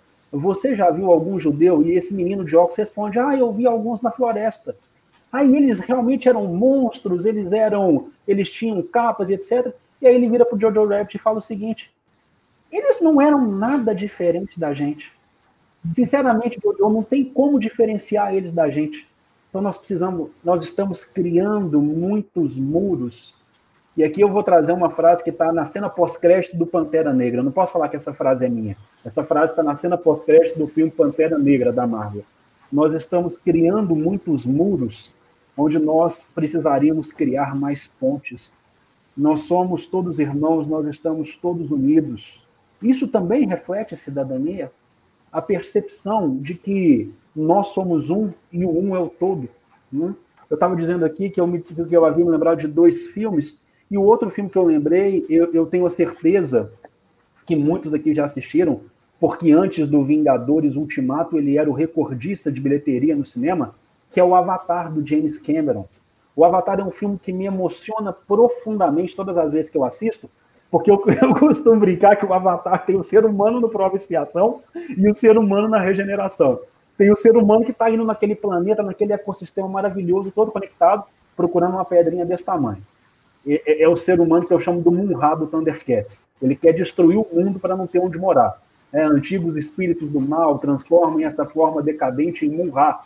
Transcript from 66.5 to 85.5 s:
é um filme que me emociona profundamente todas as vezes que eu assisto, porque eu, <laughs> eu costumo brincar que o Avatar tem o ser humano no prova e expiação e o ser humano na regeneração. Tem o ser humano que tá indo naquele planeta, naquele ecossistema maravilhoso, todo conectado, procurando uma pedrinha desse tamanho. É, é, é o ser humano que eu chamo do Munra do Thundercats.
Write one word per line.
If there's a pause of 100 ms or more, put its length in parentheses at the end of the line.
é
um
filme
que
me
emociona
profundamente
todas
as
vezes
que
eu
assisto, (400)
porque
eu, (100)
<laughs>
eu
costumo
brincar
que
o
Avatar
tem
o
ser
humano
no
prova
e
expiação (120)
e
o
ser
humano
na
regeneração. (380)
Tem
o
ser
humano
que
tá
indo
naquele
planeta,
naquele
ecossistema
maravilhoso,
todo
conectado, (320)
procurando
uma
pedrinha
desse
tamanho. (640)
É,
é,
é
o
ser
humano
que
eu
chamo
do
Munra
do
Thundercats. (160)